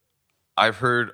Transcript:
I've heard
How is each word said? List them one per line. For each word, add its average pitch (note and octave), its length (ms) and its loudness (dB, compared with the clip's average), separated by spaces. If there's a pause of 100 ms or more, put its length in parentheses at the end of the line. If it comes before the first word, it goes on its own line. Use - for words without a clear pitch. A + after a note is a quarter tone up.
(560)
I've G#2+ 220 2
heard A#2+ 360 -2